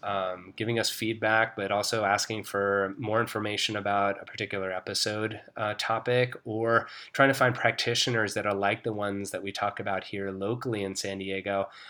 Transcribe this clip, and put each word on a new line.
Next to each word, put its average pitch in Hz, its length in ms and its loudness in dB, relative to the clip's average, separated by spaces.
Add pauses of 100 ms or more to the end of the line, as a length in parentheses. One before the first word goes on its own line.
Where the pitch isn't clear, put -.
um, 92 520 -4
giving 113 240 0
us 110 120 2
feedback, 110 680 2
but 101 160 -2
also 104 320 2
asking 101 400 0
for 98 540 2
more 110 220 0
information 104 540 -2
about 101 460 0
a 95 40 -14
particular 98 460 -6
episode, 107 680 -2 (160)
uh, 107 200 -2
topic, 123 580 0 (100)
or 117 420 2 (260)
trying 135 160 8
to 139 60 4
find 127 200 6
practitioners 117 800 2
that 104 120 -2
are 101 80 2
like 101 300 0
the 113 80 -2
ones 101 380 -4
that 92 120 -6
we 98 80 -6
talk 101 300 -4
about 98 240 -2
here 98 260 -6
locally 107 520 -2
in 95 120 -2
San 98 240 -4
Diego 98 500 -2 (220)